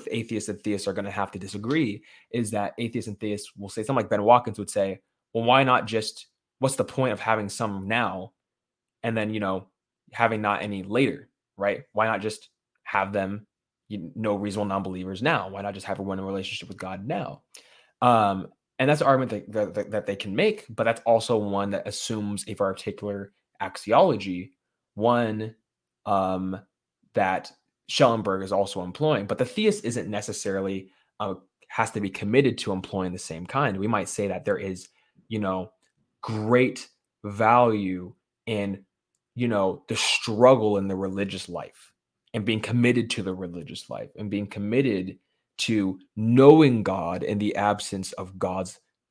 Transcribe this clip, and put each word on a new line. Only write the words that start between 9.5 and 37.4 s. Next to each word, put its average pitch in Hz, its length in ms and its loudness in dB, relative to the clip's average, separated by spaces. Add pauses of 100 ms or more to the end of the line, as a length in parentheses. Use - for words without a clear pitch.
having 113 300 0
not 101 180 0
any 101 220 -6
later, 101 480 -2 (260)
right? 98 360 -2
Why 110 140 2
not 107 140 0
just 107 300 -8 (320)
have 98 320 -2
them, 101 320 -4 (420)
you 95 260 -10
know, 107 220 -2
reasonable 101 320 -4
non-believers 95 540 -6
now? 123 260 0
Why 98 140 -10
not 101 120 -6
just 95 120 -14
have 98 100 -4
everyone 98 220 -6
in 95 60 -6
a 98 40 -6
relationship 95 400 -8
with 95 100 -16
God 95 280 -10
now?" 156 360 -8 (600)
Um, 104 460 4 (300)
and 131 100 2
that's 151 120 4
an - 60 0
argument 131 460 2
that, 101 220 -2
that, 104 160 -4
that 107 160 -4
they 98 100 -2
can 98 180 -8
make, 202 340 0
but 113 160 -2
that's 113 220 0
also 113 300 4
one 101 340 -2
that 98 180 -4
assumes 104 600 -6
a 107 60 -8
particular 101 760 -4 (300)
axiology, 101 920 2 (420)
one, 110 600 0 (520)
um, 95 540 0 (540)
that 92 380 0 (380)
Schellenberg 107 520 2
is 95 100 -6
also 95 300 0
employing. 104 440 0
But 101 100 -2
the 127 80 0
theist 208 400 0
isn't 117 240 -4
necessarily, 98 800 -4 (300)
uh, 101 160 -4 (340)
has 110 220 -2
to 107 100 -6
be 101 80 -2
committed 113 500 2
to 101 140 -4
employing 92 400 -4
the 92 60 -10
same 82 260 -12
kind. 127 320 -2
We 98 100 -4
might 107 220 -2
say 104 200 -4
that 90 180 -6
there 101 100 0
is, 92 320 -8 (400)
you 110 120 -4
know, 92 320 -4 (500)
great 113 680 2 (340)
value 104 920 2 (320)